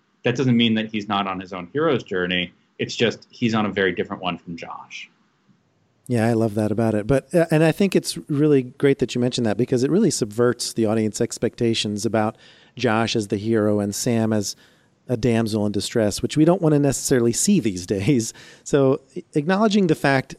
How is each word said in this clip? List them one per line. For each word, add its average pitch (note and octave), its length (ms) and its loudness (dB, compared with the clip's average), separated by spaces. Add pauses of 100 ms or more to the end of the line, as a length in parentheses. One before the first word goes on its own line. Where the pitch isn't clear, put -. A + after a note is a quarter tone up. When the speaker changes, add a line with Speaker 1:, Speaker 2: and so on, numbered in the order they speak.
(240)
Speaker 1:
That B2 120 0
doesn't B2+ 220 2
mean A#2 180 4
that A2 120 -2
he's G#2 200 -8
not G2+ 200 -2
on F#2 120 -6
his F#2+ 140 -12
own F2 180 -10
hero's C#3+ 320 -2
journey. F2+ 500 -2 (240)
It's - 180 -6
just A#2+ 340 -2
he's A2+ 260 -2
on A2 100 0
a G2 60 -4
very F#2+ 220 0
different F2+ 280 -6
one F2 160 -4
from E2+ 200 -14
Josh. - 520 -16 (1000)
Speaker 2:
Yeah, A#2 200 2
I A#2+ 60 2
love A2 220 0
that G#2+ 160 0
about A2 220 0
it. G#2 140 -2
But, C3+ 260 0
uh, E3+ 180 4
and D#3 120 4
I D#3+ 80 4
think G3 240 0
it's - 220 -2 (120)
really C#3+ 340 4
great C3 360 0
that A#2 160 -2
you B2 60 0
mentioned B2 240 0
that, G#2 120 0
because B2 260 0
it C3 80 0
really F#3+ 200 2
subverts A#2+ 640 -2
the A2 120 0
audience A2 360 0
expectations A2+ 840 -2
about A2 320 0 (380)
Josh A2+ 400 0
as G#2 140 -2
the G#2+ 80 -2
hero G#2+ 420 2
and G2+ 160 -2
Sam A2+ 380 0
as G#2 220 -2 (520)
a B2 100 -2
damsel A2 480 0
in G#2+ 60 -2
distress, G#2 500 -2
which - 160 -4
we D#3 80 4
don't E3+ 160 4
wanna D#3 180 4
necessarily B2+ 540 2
see G#3 260 2
these F#2 260 -2
<laughs> - 20 -10
days. A2 460 0 (300)
So, C#3 380 2 (320)
acknowledging F#3+ 540 2
the D#3 80 2
fact C#3 440 0